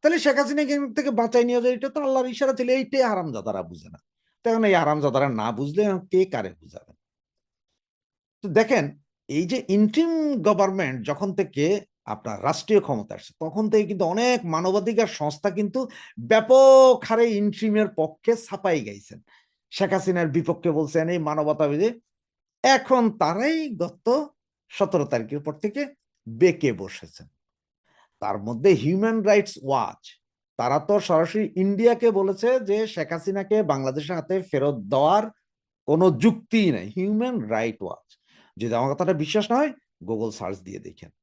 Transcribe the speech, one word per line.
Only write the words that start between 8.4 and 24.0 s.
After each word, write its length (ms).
তো 20
দেখেন, 260
এই 220
যে 80
ইন্টারিম 360
গভর্নমেন্ট 500
যখন 200
থেকে 260
আপনার 220
রাষ্ট্রীয় 380
ক্ষমতা 300
আসছে, 160
তখন 260
থেকে 200
কিন্তু 140
অনেক 240
মানবাধিকার 560
সংস্থা 280
কিন্তু 220
ব্যাপক 640
হারে 180
ইন্টারিমের 480
পক্ষে 320
ছাপাই 420
গাইছেন, 300
শেখ 200
হাসিনার 400
বিপক্ষে 420
বলছেন, 360
এই 140
মানবতাবিদে। 600
এখন 380
তারাই 380
গত 240